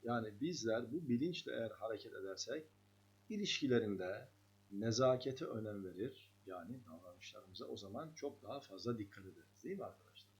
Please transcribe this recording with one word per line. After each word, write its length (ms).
yani 380
bizler 520
bu 160
bilinçle 440
eğer 180
hareket 420
edersek, 540
ilişkilerinde 1000
nezakete 760
önem 400
verir, 460
yani 400
davranışlarımıza 800
o 120
zaman 380
çok 280
daha 180
fazla 380
dikkat 280
ederiz, 380
değil 120
mi 80
arkadaşlar? 560